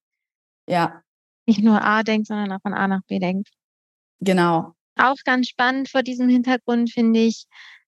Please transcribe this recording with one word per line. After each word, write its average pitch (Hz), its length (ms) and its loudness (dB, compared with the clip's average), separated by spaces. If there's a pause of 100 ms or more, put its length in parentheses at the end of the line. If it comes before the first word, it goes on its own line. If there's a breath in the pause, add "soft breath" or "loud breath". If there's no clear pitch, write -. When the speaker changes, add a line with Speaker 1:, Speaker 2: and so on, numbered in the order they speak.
(680)
Speaker 1:
Ja. 170 320 -2 (460)
Speaker 2:
nicht 208 160 2
nur 214 200 4
A 214 200 2
denkt, 214 240 -2
sondern 208 260 -6
auch 190 80 -8
von 196 140 -6
A 190 120 -2
nach 190 220 -2
B 196 100 -4
denkt. 185 300 -4 (720)
Speaker 1:
Genau. 175 540 0 (220)
Speaker 2:
Auch 262 280 2
ganz 254 240 0
spannend 262 400 -4
vor 269 140 -2
diesem 247 260 -2
Hintergrund 240 600 0
finde 226 300 2
ich, 226 260 0 (420 loud breath)